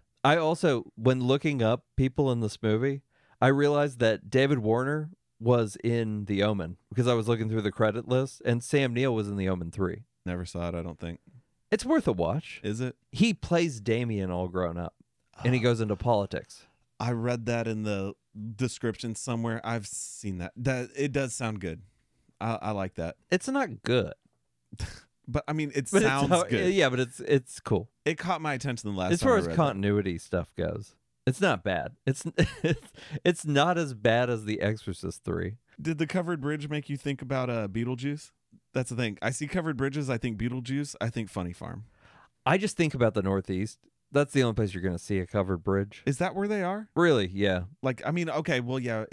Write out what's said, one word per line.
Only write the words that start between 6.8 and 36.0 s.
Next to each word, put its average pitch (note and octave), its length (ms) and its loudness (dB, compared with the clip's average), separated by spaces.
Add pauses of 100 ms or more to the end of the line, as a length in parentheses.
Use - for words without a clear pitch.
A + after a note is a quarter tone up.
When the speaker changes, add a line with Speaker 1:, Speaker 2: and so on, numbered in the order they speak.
Speaker 1:
because A#2 180 0
I B2 100 4
was A2 120 0
looking A2+ 220 0
through A2 140 0
the G2+ 80 0
credit A2 360 0
list, C3 380 -2
and A#2+ 180 2
Sam C3+ 300 2
Neill B2+ 200 2
was G#2+ 140 0
in G2+ 80 -4
The F#2+ 140 0
Omen F2 200 -2
three. F#2 340 -4 (220)
Speaker 2:
Never F2+ 200 -4
saw E2+ 240 -6
it, E2+ 40 -4
I E2+ 80 -4
don't E2+ 180 -10
think. E2+ 200 -10 (500)
Speaker 1:
It's G#3+ 160 -2
worth D4+ 220 2
a A#2+ 60 4
watch. F2+ 500 -2
Speaker 2:
Is G#2+ 160 -4
it? B2+ 160 -4 (160)
Speaker 1:
He G3+ 220 4
plays E3+ 480 0
Damien A2 500 0
all F2+ 160 -2
grown F2 300 -2
up, F2 180 -8 (480)
and B2 100 2
he B2+ 60 2
Speaker 2:
Ah. A2 40 0
Speaker 1:
goes A#2+ 180 2
into G#2 160 -2
politics. - 680 -2 (320)
Speaker 2:
I A#2+ 140 -2
read A#2+ 360 -2
that A#2 200 0
in A2 160 -2
the G2+ 300 -2 (420)
description A#2 600 -4
somewhere. A2+ 500 -4
I've A2+ 200 -4
seen - 520 -8
that. F2 180 -8
That, B2 400 -2
it C#3 160 0
does C3+ 240 -2
sound A2 240 -4
good. E2+ 220 -6 (580)
I, A2+ 200 -2
I G#2 120 -4
like G2 240 -4
that. E2 220 -6 (120)
Speaker 1:
It's - 180 0
not C4+ 360 -4
good. A#2 300 0 (640)
Speaker 2:
<laughs> - 60 -6 (420)
But, C3+ 200 -2
I D3+ 60 -2
mean, D#3 220 0
it C#3 160 0
Speaker 1:
But G3 100 6
it's - 100 6
Speaker 2:
sounds C#3 180 4
Speaker 1:
how, E3+ 140 6
Speaker 2:
good. F3+ 300 2
Speaker 1:
yeah, E3 160 6
but B2 100 2
it's, B2 220 -2
it's - 400 2
cool. G#2 280 0 (140)
Speaker 2:
It D3+ 140 0
caught E3+ 240 -2
my D#3 120 -2
attention B2 380 -4
the G2 60 -4
last F#2 160 2
Speaker 1:
As F3 80 4
Speaker 2:
time B3+ 80 2
Speaker 1:
far A#3+ 60 6
Speaker 2:
I G3+ 40 6
Speaker 1:
as F3 60 0
Speaker 2:
read E3 80 -4
that. - 20 -4
Speaker 1:
continuity G2+ 600 2
stuff - 400 -4
goes, E2+ 380 -4 (300)
it's C3 140 -2
not C#3+ 240 2
bad. E2+ 300 -2 (120)
It's, - 260 -2
<laughs> - 320 0
it's, - 280 0 (320)
it's E3+ 220 0
not D3+ 320 4
as D3+ 160 -2
bad A#2 360 4
as A2+ 140 -2
The G#2+ 160 -2
Exorcist G2 640 -4
three. F2+ 320 -4 (260)
Speaker 2:
Did D3+ 180 -2
the D#3+ 80 0